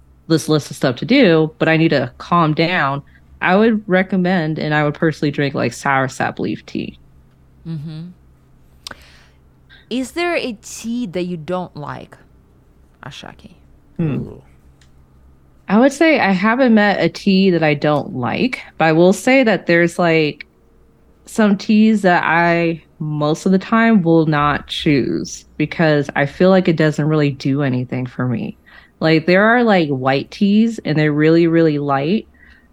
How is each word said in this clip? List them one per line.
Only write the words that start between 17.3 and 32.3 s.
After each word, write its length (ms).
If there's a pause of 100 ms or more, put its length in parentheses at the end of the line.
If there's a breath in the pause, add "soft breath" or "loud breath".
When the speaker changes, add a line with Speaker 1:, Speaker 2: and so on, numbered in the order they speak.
Speaker 1:
that 120
I 120
don't 400
like, 460 (180)
but 80
I 60
will 200
say 320
that 220
there's, 320
like, 480 (800)
some 320
teas 460
that 220
I 580 (160)
most 480
of 60
the 60
time 440
will 240
not 400
choose 800 (120)
because 600
I 100
feel 240
like 180
it 80
doesn't 300
really 240
do 320
anything 440
for 220
me. 280 (440 soft breath)
Like, 260
there 180
are, 180
like, 260
white 420
teas 540
and 140
they're 140
really, 340
really 320
light, 480 (460 soft breath)